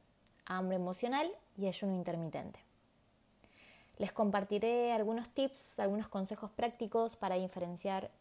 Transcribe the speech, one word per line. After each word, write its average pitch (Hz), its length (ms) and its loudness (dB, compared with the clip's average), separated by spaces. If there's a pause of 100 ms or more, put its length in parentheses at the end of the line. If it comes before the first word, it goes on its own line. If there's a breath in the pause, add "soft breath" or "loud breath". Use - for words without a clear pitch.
(460)
hambre 185 300 0
emocional 240 560 0 (260)
y 196 80 -2
ayuno 190 300 0
intermitente. 165 640 -4 (1400 loud breath)
Les 202 140 -2
compartiré 208 800 2
algunos 226 380 0
tips, - 500 -2
algunos 208 280 0
consejos 190 440 -4
prácticos 226 640 0
para 185 200 0
diferenciar 185 840 -2